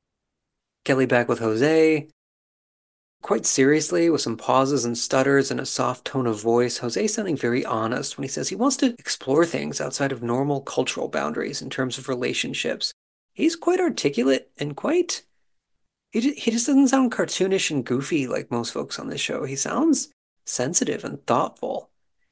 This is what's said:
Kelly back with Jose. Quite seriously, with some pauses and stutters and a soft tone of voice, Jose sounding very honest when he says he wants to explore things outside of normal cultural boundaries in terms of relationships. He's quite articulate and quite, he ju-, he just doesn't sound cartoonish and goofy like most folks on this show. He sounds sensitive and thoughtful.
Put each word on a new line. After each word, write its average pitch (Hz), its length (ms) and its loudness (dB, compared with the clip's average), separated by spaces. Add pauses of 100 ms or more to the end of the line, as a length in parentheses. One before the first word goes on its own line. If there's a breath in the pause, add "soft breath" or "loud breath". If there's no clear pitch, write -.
(880)
Kelly 131 180 4
back 120 240 2
with 117 120 0
Jose. 151 680 2 (1120)
Quite 214 240 0
seriously, 156 640 4
with 156 140 2
some 113 160 -4
pauses 131 480 2
and 117 100 -2
stutters 135 540 2
and 127 100 -4
a 131 60 -6
soft 127 400 -2
tone 131 200 -2
of 110 140 0
voice, 120 380 2
Jose 127 280 -2
sounding 196 300 -2
very 120 300 0
honest 120 500 -2
when 143 60 -8
he 135 80 -6
says 147 180 -4
he 190 80 -6
wants 262 220 2
to 240 200 2
explore - 460 2
things 147 340 -4
outside 139 320 -2
of 120 120 -8
normal 135 400 0
cultural - 460 -4
boundaries - 520 -4
in - 80 -10
terms 127 300 -4
of 131 100 -12
relationships. 127 840 -4 (380)
He's 330 240 0
quite 359 220 0
articulate 269 800 0
and 147 160 -4
quite, 339 480 -2 (880)
he 233 100 -2
ju-, 285 160 0
he - 140 -2
just 226 160 0
doesn't 277 220 6
sound 254 240 4
cartoonish 190 580 0
and 139 160 -2
goofy 135 400 0
like 120 240 -4
most 117 220 -4
folks - 260 -6
on 113 100 -8
this - 120 -6
show. - 240 -4
He 135 120 -6
sounds 285 520 0 (360)
sensitive - 600 -2
and 110 220 -10
thoughtful. - 640 -2 (420)